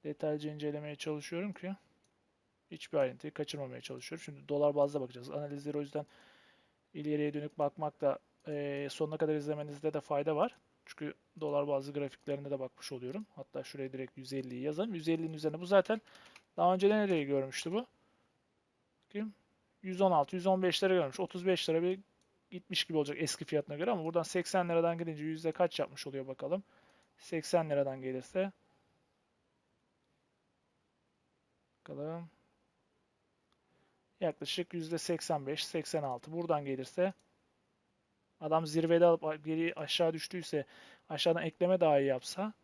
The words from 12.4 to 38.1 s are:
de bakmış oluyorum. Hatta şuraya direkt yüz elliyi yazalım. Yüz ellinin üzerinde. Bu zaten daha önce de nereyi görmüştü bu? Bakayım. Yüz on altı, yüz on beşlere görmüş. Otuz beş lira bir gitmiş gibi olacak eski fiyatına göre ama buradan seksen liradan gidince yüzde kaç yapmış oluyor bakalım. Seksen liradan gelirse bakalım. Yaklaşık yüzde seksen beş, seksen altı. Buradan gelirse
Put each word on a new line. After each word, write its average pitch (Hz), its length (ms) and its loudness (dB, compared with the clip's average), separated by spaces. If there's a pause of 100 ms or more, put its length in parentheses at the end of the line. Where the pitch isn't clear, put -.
de 135 100 -2
bakmış - 320 -10
oluyorum. 135 420 -8
Hatta 139 300 -10
şuraya 135 280 -8
direkt 131 260 -10
yüz 131 140 -10
elliyi 127 300 -4
yazalım. 165 320 -2
Yüz 160 140 -4
ellinin 160 240 0
üzerinde. 156 280 -4
Bu 180 60 -8
zaten 196 340 6 (560)
daha 175 180 6
önce 196 160 6
de 214 60 6
nereyi 185 300 4
görmüştü 139 460 -2
bu? 233 140 0 (1200)
Bakayım. 208 260 -4 (480)
Yüz 185 180 -4
on 196 120 8
altı, 156 240 4
yüz 175 100 0
on 185 160 4
beşlere 185 320 4
görmüş. 165 260 2
Otuz 180 260 -4
beş 180 220 2
lira 165 140 4
bir 185 180 0 (500)
gitmiş 185 340 -4
gibi 160 140 0
olacak 147 220 0
eski 151 240 -4
fiyatına 147 320 -2
göre 175 140 0
ama 180 140 0
buradan 165 180 0
seksen 180 460 0
liradan 170 300 4
gidince 160 260 -6
yüzde 160 280 -2
kaç 175 260 2
yapmış - 280 -4
oluyor 135 200 -6
bakalım. 143 380 -6 (540)
Seksen 160 520 0
liradan 139 320 0
gelirse 131 500 -4 (3250)
bakalım. 156 500 -10 (1900)
Yaklaşık 170 540 -4
yüzde 165 240 -4
seksen 156 480 -2
beş, 147 200 -4
seksen 160 360 -4
altı. 131 300 -6
Buradan 165 320 -2
gelirse 135 480 -2 (1300)